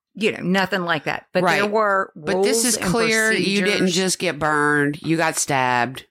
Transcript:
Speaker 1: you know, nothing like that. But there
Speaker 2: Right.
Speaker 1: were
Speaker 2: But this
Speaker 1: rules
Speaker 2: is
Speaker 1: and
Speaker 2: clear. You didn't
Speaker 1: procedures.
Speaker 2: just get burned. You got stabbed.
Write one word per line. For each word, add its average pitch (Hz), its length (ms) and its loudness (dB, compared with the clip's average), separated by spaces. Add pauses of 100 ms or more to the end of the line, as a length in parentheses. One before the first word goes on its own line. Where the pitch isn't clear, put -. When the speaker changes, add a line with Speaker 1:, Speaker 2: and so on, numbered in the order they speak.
(160)
Speaker 1:
you 190 160 0
know, - 100 -8
nothing 185 400 0
like 170 220 -2
that. - 280 -6
But 185 100 0
there 170 220 2
Speaker 2:
Right. 208 80 -2
Speaker 1:
were 202 440 0
Speaker 2:
But 185 280 -2
this 226 200 2
Speaker 1:
rules - 20 0
Speaker 2:
is 240 120 0
Speaker 1:
and - 80 -4
Speaker 2:
clear. 220 480 2
You 196 280 0
didn't 196 200 0
Speaker 1:
procedures. 180 140 0
Speaker 2:
just 185 240 0
get 160 200 -4
burned. 147 600 2
You 156 160 0
got 160 200 0
stabbed. 127 720 0